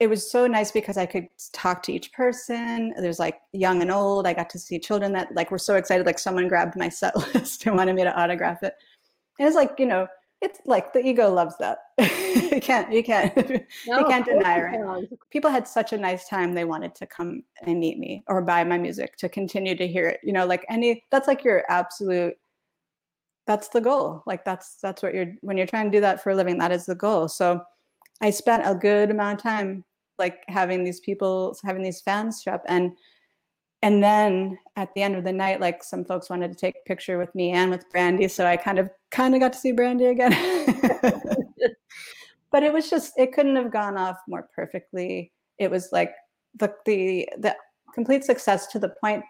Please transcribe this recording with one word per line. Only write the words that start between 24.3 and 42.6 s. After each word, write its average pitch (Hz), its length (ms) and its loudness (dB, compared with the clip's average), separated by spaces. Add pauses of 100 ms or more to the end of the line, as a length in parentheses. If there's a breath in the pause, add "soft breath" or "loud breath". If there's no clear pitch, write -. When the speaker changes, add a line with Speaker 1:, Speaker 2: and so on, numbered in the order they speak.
Speaker 1:
that's, 185 380 -8
that's 190 200 -6
what 196 120 -2
you're, 180 180 -4 (100)
when 196 140 -6
you're 185 100 0
trying 214 240 -2
to 208 60 4
do 208 40 6
that 196 220 2
for 196 80 0
a 196 40 2
living, 180 240 0
that 170 140 0
is 175 140 -2
the 185 100 -4
goal. 185 320 0
So 175 340 0 (580)
I 214 100 2
spent 226 360 2
a 190 80 2
good 208 360 4
amount 208 280 -2
of - 40 -14
time, 196 420 -4 (340)
like, 180 300 -4
having 185 360 0
these 180 160 -6
people, 190 640 -2
having 190 180 -4
these 185 180 -6
fans 214 420 -4
show 185 100 -4
up. 175 140 -6
And, 180 260 2 (880 soft breath)
and 208 200 4
then 196 560 2 (180)
at 196 180 -6
the 196 80 -4
end 196 140 0
of 175 80 -4
the 185 80 -2
night, 190 280 0
like, 175 240 -2
some 180 200 -8
folks 180 260 -6
wanted 180 220 -4
to 175 60 -18
take 185 180 -2
a - 120 -12
picture 185 280 -4
with 175 180 -4
me 180 180 0
and 185 180 2
with 180 200 -6
Brandy. 180 380 2
So 185 160 0
I 175 120 4
kind 185 240 -2
of, 190 100 -2 (200)
kind 262 240 4
of 262 60 4
got 262 120 4
to - 60 -14
see 262 140 0
Brandy 247 340 2
again. 247 260 4
<laughs> 294 880 0 (1300 loud breath)
But 285 120 6